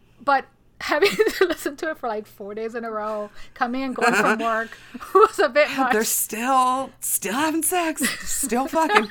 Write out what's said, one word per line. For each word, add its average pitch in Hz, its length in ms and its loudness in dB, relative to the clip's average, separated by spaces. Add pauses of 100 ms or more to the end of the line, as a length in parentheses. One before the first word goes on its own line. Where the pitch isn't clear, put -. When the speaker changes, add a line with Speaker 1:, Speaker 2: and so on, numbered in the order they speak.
(240)
Speaker 1:
But 269 220 2 (360)
having 339 300 2
<laughs> 427 260 2
to 381 80 4
listen 302 320 -4
to 330 140 -6
it 311 60 -10
for, 254 120 -6
like, 214 180 -6
four 202 260 -14
days 220 220 -6
in 233 80 -8
a 233 80 -8
row, 214 380 -6 (240)
coming 254 300 -4
and 262 120 -4
going 240 180 2
from 214 260 4
Speaker 2:
<laughs> - 0 -
Speaker 1:
work, 226 380 -2 (180)
<laughs> - 200 -16
was 415 240 6
a 349 100 4
bit 269 280 4
much. 262 160 2
Speaker 2:
They're 214 100 2
still, 254 960 0
still - 340 -4
having 311 300 0
sex, 330 380 -2 (280)
still 254 380 -2
fucking, 320 440 2